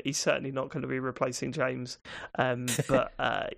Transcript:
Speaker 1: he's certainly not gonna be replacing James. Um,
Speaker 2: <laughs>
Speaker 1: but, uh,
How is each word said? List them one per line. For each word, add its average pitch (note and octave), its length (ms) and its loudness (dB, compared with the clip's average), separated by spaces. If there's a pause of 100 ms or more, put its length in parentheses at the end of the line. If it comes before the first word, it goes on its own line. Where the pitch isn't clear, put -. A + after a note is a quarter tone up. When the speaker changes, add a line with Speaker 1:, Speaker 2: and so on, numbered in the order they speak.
Speaker 1:
he's C#3 140 -2
certainly C#3 340 2
not C3+ 180 -2
gonna C3+ 180 -4
be C3 120 -2
replacing C3 540 -2
James. B2+ 440 -2 (400)
Um, B2 280 2 (120)
Speaker 2:
<laughs> - 120 0
Speaker 1:
but, C3 280 4
uh, A#2 300 0 (100)